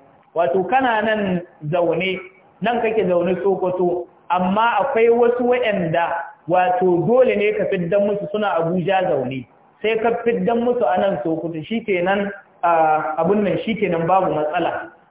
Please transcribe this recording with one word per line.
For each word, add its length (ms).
Wato, 280
kana 380
nan 400
zaune, 480
nan 200
kake 260
zaune 360
Sokoto, 640
amma 500
akwai 300
wasu 400
waɗanda, 600
wato, 500
dole 280
ne 180
ka 120
fiddan 400
musu, 260
suna 280
Abuja 440
zaune. 440
Sai 160
ka 140
fiddan 400
musu 220
a 120
nan 260
Sokoto, 400
shikenan, 680
a, 540
abun 260
nan, 160
shikenan, 480
babu 260
matsala. 580